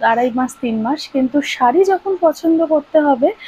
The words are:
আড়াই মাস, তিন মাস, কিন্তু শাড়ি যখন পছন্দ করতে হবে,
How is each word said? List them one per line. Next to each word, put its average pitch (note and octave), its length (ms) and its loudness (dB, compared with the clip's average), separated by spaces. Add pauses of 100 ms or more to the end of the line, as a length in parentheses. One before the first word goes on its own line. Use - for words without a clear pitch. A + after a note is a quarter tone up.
আড়াই A#3 300 0
মাস, B3+ 260 -4
তিন A3+ 200 -4
মাস, C4 260 -4
কিন্তু C4+ 340 0
শাড়ি C4 420 0
যখন F#4+ 360 0
পছন্দ E4 460 0
করতে D#4 340 0
হবে, D4 320 2 (160)